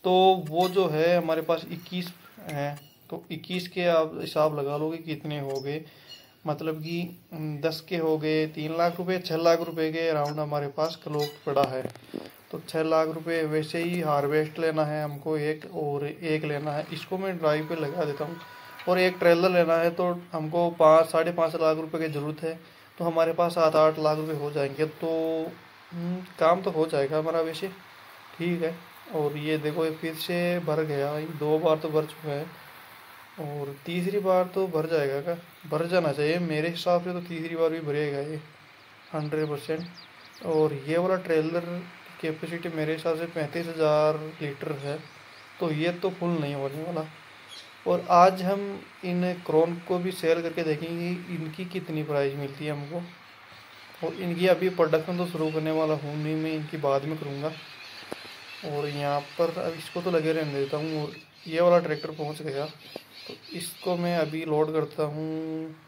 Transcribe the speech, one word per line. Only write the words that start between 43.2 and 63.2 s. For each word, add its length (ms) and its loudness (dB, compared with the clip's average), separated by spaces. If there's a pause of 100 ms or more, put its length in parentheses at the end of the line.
पैंतीस 400 -4
हज़ार 520 4 (240)
लीटर 300 -6
है, 260 -6 (600)
तो 100 0
ये 220 0
तो 180 -2
full 200 -2
नहीं 240 0
होने 280 -4
वाला। 220 -4 (840)
और 240 2
आज 320 8
हम 180 0 (440)
इन 280 0 (140)
Crown 280 4 (140)
को 100 0
भी 140 -2
sell 300 2
करके 200 -2
देखेंगे 480 -2 (240)
इनकी 300 -6
कितनी 380 -4
price 320 0
मिलती 320 -6
है 60 -2
हमको। 300 -6 (1040)
और 80 -4
इनकी 320 0
अभी 220 6
production 500 2
तो 80 0
शुरू 240 -2
करने 200 -2
वाला 240 2
हूँ 280 -6
नहीं 140 -2
मैं, 160 -2
इनकी 240 -6
बाद 280 2
में 140 -4
करूँगा। 340 -6 (1120)
और 220 -4
यहाँ 320 -2
पर 380 -2
अब 140 -4
इसको 280 -8
तो 100 -2
लगे 220 2
रहने 200 0
देता 240 -2
हूँ। 260 -2
और 120 -6 (320)
ये 140 -2
वाला 180 8
ट्रैक्टर 320 -2
पहुँच 320 -8
गया, 240 -4
तो 680 -16 (180)